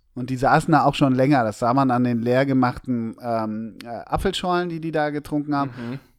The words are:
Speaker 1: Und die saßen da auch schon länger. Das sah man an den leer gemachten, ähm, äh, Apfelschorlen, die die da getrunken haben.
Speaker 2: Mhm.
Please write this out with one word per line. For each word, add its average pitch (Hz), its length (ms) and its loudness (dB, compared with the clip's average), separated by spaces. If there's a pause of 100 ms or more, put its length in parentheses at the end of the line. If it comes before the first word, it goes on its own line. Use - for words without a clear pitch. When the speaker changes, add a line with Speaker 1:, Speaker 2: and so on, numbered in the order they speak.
(140)
Speaker 1:
Und 123 160 -8
die 131 60 -4
saßen 151 360 2
da 139 120 6
auch 139 120 4
schon 131 200 2
länger. 131 280 4
Das 107 160 -4
sah 120 140 2
man 135 160 4
an 123 140 2
den 120 180 0
leer 127 240 2
gemachten, 123 760 -2
ähm, 110 640 -6
äh, 120 40 -16
Apfelschorlen, 175 840 -4
die 165 120 -8
die 160 100 -6
da 151 180 0
getrunken 147 460 -4
haben. 139 160 -2
Speaker 2:
Mhm. 120 280 -10 (200)